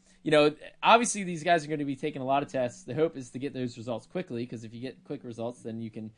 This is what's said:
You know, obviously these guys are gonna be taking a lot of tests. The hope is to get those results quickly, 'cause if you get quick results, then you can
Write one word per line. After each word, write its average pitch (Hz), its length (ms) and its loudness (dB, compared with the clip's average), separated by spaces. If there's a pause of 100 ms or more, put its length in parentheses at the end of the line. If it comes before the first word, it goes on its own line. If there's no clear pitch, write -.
(240)
You 156 80 -2
know, 151 240 6 (260)
obviously 208 420 6
these 175 200 -6
guys 170 220 4
are - 20 -10
gonna 151 180 -2
be 139 100 -2
taking 147 260 -6
a 127 40 -4
lot 139 180 2
of 143 60 -8
tests. 123 340 -4
The 127 100 -8
hope 160 240 0
is 127 140 -12
to 127 80 -10
get 131 140 -6
those 127 240 -4
results 113 280 -6
quickly, 123 400 -6
'cause 120 180 -10
if 110 100 -14
you 117 60 -14
get 127 240 -12
quick 143 200 -10
results, 120 400 -8
then 113 180 -8
you 113 80 -6
can 110 280 -12